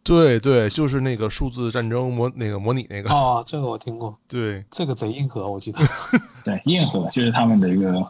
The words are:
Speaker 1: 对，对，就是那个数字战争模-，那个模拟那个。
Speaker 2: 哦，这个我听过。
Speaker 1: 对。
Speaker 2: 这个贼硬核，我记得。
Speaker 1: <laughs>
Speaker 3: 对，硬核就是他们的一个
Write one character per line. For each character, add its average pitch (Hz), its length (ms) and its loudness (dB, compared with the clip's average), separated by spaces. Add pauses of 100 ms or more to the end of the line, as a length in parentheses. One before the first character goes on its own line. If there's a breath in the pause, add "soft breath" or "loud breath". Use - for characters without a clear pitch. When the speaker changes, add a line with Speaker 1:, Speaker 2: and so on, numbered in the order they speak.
Speaker 1:
对， 160 380 6
对， 117 300 4
就 151 180 0
是 131 120 -2
那 131 140 -2
个 107 140 -4
数 135 220 -4
字 120 200 -4
战 117 200 -4
争 127 200 -2
模-， 120 240 -2
那 117 140 -4
个 104 100 -4
模 104 140 0
拟 131 160 -2
那 101 140 -10
个。 101 100 -2
Speaker 2:
哦， 127 340 2
这 151 140 -6
个 135 60 -2
我 113 100 -4
听 113 220 -10
过。 110 280 -10
Speaker 1:
对。 107 440 -4
Speaker 2:
这 175 160 -4
个 135 80 -2
贼 110 180 -4
硬 139 160 -4
核， 104 220 -6
我 101 80 -6
记 104 120 -8
得。 107 100 -10 (320)
Speaker 1:
<laughs> - 300 -2
Speaker 3:
对， 98 220 -4
硬 165 240 2
核 90 220 -2
就 131 100 -2
是 117 100 2
他 120 140 2
们 110 160 6
的 92 80 4
一 92 100 2
个 92 320 0